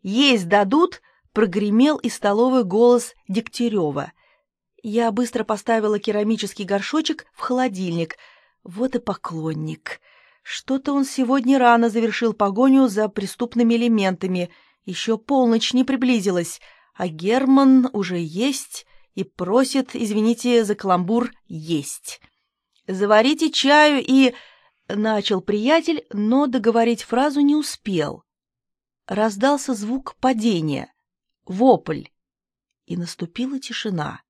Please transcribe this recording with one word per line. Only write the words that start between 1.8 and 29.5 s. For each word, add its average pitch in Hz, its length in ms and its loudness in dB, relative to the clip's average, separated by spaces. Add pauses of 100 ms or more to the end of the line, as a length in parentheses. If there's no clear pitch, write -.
из - 180 -6
столовой 240 480 2
голос 240 520 2 (120)
Дегтярёва. 190 840 -4 (720)
Я 226 280 -2
быстро 233 320 -4
поставила 214 540 -2
керамический 208 680 -4
горшочек 294 680 -4
в - 60 -20
холодильник. 185 760 -4 (460)
Вот 226 320 -6
и 233 40 -2
поклонник. 156 1000 -8 (480)
Что-то 269 440 -4
он 277 100 0
сегодня 262 560 0
рано 233 300 6
завершил 226 420 -2
погоню 247 560 4
за 208 220 0
преступными 233 640 -2
элементами. 190 760 0 (360)
Ещё 214 320 -4
полночь 233 560 0
не 254 100 2
приблизилась, 226 800 0 (340)
а 185 140 -6
Герман 262 840 4
уже 180 260 -4
есть 185 680 -6 (280)
и 190 120 -6
просит, 262 680 -2
извините 233 680 0
за 208 100 -2
каламбур, 196 600 0 (160)
есть. 156 720 -8 (680)
"Заварите 214 640 2
чаю 294 500 4
и", — 262 320 4 (540)
начал 208 540 -2
приятель, 294 720 0
но 233 340 0
договорить 233 560 0
фразу 277 380 -2
не 285 120 4
успел. 196 720 -4 (840)
Раздался 226 680 0